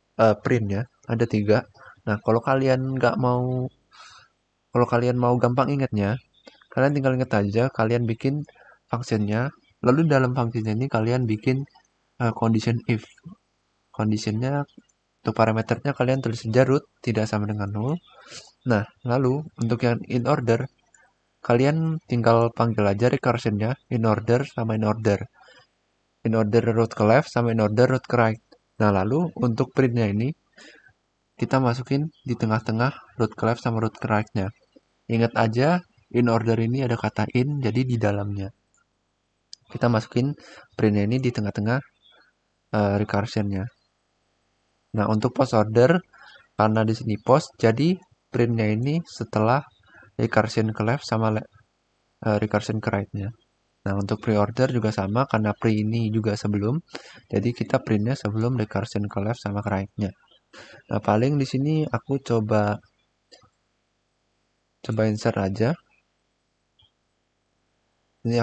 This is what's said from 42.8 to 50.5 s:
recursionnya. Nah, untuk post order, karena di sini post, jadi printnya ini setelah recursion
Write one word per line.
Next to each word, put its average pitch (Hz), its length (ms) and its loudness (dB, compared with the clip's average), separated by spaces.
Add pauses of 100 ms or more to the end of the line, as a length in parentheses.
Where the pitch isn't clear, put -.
recursionnya. 101 640 -2 (1400)
Nah, 101 80 2
untuk 110 240 0
post 131 240 0
order, 117 480 4 (560)
karena 110 240 4
di 110 80 0
sini 110 240 -2
post, - 400 2
jadi 135 400 2 (320)
printnya 117 400 0
ini 127 400 0
setelah 113 560 0 (560)
recursion 110 560 0